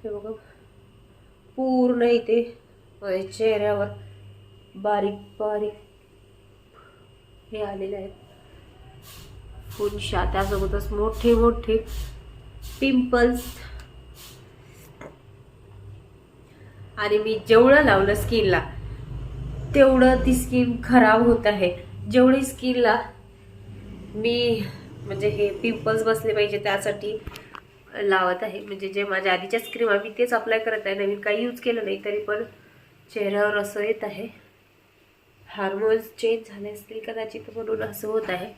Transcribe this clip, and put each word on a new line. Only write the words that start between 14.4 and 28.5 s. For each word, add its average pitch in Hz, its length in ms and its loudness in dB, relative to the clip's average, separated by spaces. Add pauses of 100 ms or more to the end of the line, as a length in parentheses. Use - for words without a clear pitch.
आणि 208 200 2
मी 220 300 0
जेवढं 254 360 10
लावलं 196 300 4
स्किनला 202 540 2 (1080)
तेवढं 254 500 8
ती 262 80 4
स्किन 247 500 0
खराब 233 420 8
होत 226 200 4
आहे. 185 300 2 (360)
जेवढी 254 300 8
स्किनला 240 600 2 (1120)
मी 233 480 0 (360)
म्हणजे 202 300 -2
हे 208 200 0 (120)
पिंपल्स 220 420 0
बसले 220 300 0
पाहिजे 208 240 0
त्यासाठी 202 600 -4 (760)
लावत 190 480 0
आहे. 202 180 -8